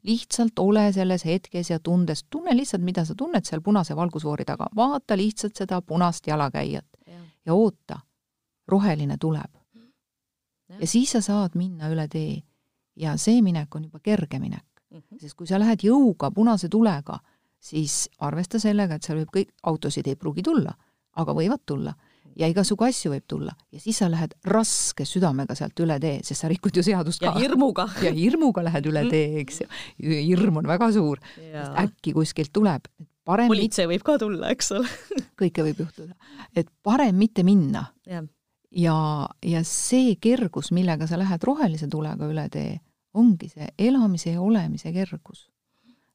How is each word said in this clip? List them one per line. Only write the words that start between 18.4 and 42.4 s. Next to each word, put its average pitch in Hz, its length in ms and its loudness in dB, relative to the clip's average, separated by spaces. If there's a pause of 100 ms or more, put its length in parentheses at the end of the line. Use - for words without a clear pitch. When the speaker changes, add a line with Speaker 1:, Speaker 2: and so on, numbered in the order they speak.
Speaker 1:
sellega, 208 360 2
et 151 80 -10
seal 156 160 -4
võib 156 160 -4
kõik, 196 140 0 (140)
autosid 156 440 -4
ei 139 80 -2
pruugi 156 260 -6
tulla, 277 320 0 (440)
aga 151 160 -4
võivad 165 320 0
tulla, 143 280 -6 (460)
ja 160 80 2
igasugu 196 400 2
asju 247 240 -2
võib 139 160 -6
tulla. 151 240 -8 (200)
Ja 147 120 -20
siis 220 160 -2
sa 190 100 2
lähed 165 240 -2 (140)
raske - 580 0
südamega 143 500 0
sealt - 280 -8
üle 160 160 0
tee, 143 240 -2
sest - 180 -8
sa 160 60 -4
rikud 180 280 -2
ju 180 80 4
seadust 175 380 0
Speaker 2:
Ja 180 120 0
Speaker 1:
ka. 190 60 0
Speaker 2:
hirmuga. 254 560 2
Speaker 1:
<laughs> - 100 0
Ja 175 100 2
hirmuga 220 480 2
lähed 160 240 0
üle 151 160 0
Speaker 2:
Mhm. 240 80 0
Speaker 1:
tee, 151 300 2
eks - 200 -10
ju. - 60 -6 (320)
Hirm 160 580 2
on 151 100 -2
väga 202 260 2
suur. 151 260 2 (180)
Speaker 2:
Jaa. 156 280 -14
Speaker 1:
Sest 139 180 -6
äkki 185 300 -4
kuskilt 156 400 0
tuleb. 196 340 2 (380)
Parem 220 220 2
Speaker 2:
Politsei 208 380 2
võib 170 180 -2
ka 294 140 2
tulla, 202 320 -4
eks - 220 -2
ole. 240 160 -2 (260)
<laughs> - 260 -8
Speaker 1:
Kõike 170 280 0
võib 151 160 -4
juhtuda. 170 320 -14 (400)
Et 165 120 0 (160)
parem 226 320 4
mitte 196 280 2
minna. 175 400 4 (240)
Speaker 2:
Jah. 175 160 -10 (480)
Speaker 1:
Ja, 165 240 2 (480)
ja 165 200 0
see 247 520 2
kergus, 220 560 0
millega 170 360 0
sa 165 100 -2
lähed 185 260 -2
rohelise 196 460 0
tulega 151 400 -4
üle 156 200 -4